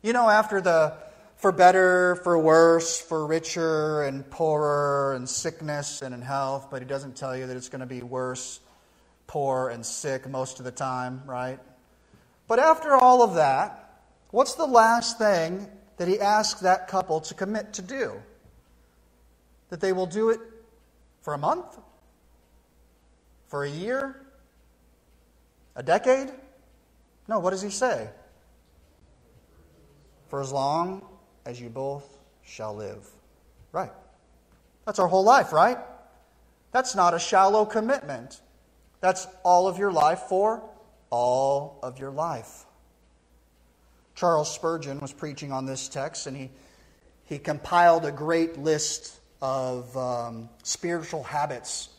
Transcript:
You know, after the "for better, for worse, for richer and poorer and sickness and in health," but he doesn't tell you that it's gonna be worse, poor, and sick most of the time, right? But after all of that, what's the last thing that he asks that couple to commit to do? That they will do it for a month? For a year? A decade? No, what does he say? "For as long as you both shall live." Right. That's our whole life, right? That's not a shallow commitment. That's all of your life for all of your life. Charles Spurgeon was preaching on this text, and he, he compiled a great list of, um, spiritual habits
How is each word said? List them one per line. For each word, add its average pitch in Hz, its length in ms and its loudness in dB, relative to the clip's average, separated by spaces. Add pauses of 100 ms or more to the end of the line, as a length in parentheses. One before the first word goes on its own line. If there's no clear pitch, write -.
You 220 140 -2
know, 240 160 4
after 214 320 2
the 160 340 2 (400)
"for 190 160 2
better, 180 640 6
for 175 220 2
worse, 165 600 6
for 156 280 -6
richer 156 800 -2
and 139 260 -8
poorer 143 840 0
and 127 140 -10
sickness 151 720 -8
and 131 140 -10
in 120 80 -14
health," 135 480 -6
but 135 100 -10
he 127 80 -16
doesn't 139 280 -8
tell 131 200 -8
you 127 100 -8
that 127 120 -10
it's 127 100 -16
gonna 131 160 -12
be 127 160 -12
worse, 127 600 -8 (680)
poor, 131 420 -4
and 117 160 -12
sick 131 420 -8
most 131 320 -8
of 127 60 -16
the 123 80 -10
time, 127 540 -8
right? 127 340 -8 (880)
But 226 100 4
after 320 360 4
all 254 280 8
of 208 120 4
that, 156 640 0 (300)
what's 269 240 0
the 330 120 -4
last 233 520 4
thing 190 520 0 (280)
that 175 100 -2
he 196 100 2
asks 208 420 0
that 185 280 2
couple 185 320 -2
to - 140 -14
commit 208 400 -8
to 196 80 -12
do? 180 400 -8 (1500)
That 170 120 -10
they 190 120 0
will 185 140 0
do 214 240 0
it 226 100 0 (800)
for 147 140 -8
a 143 40 -6
month? 285 400 -4 (1700)
For 143 160 -6
a 143 40 -6
year? 247 580 -8 (1500)
A 123 60 -12
decade? 262 500 2 (960)
No, 208 100 -2
what 180 120 0
does 185 120 -6
he 202 80 -8
say? 160 400 -4 (2250)
"For 139 120 -6
as 135 100 -8
long 147 560 -4 (380)
as 120 160 -14
you 120 80 -14
both 139 500 -10 (240)
shall 107 320 -12
live." 101 340 -14 (600)
Right. 180 220 -6 (960)
That's 208 120 -6
our 185 80 4
whole 190 180 4
life, 240 280 6
right? 202 260 4 (960)
That's 254 240 -2
not 175 180 4
a 170 40 -2
shallow 202 460 4
commitment. 185 760 -6 (600)
That's 185 260 0 (180)
all 180 220 4
of 180 120 -4
your 196 140 0
life 160 360 2
for 208 340 0 (460)
all 135 760 -2
of 127 160 -12
your 135 120 -12
life. 143 560 -10 (1500)
Charles 156 380 0
Spurgeon 147 480 -6
was 139 140 -14
preaching 147 380 -12
on 135 120 -6
this 131 240 -10
text, 147 380 -10
and 135 100 -12
he, 131 140 -14 (720)
he 147 140 -12
compiled 165 680 2
a 147 80 -4
great 165 460 -2
list 151 600 -4 (220)
of, 127 560 -6
um, 117 540 -8 (120)
spiritual 165 600 -6
habits 143 640 -6 (100)